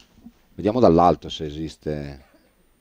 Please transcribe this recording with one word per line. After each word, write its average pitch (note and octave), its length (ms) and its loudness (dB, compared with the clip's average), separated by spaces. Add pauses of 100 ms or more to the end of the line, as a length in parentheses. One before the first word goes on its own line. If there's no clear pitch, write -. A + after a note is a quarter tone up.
(540)
Vediamo G#2+ 260 -2
dall'alto E2+ 480 4
se D#2+ 180 -12
esiste. D2 800 -12 (560)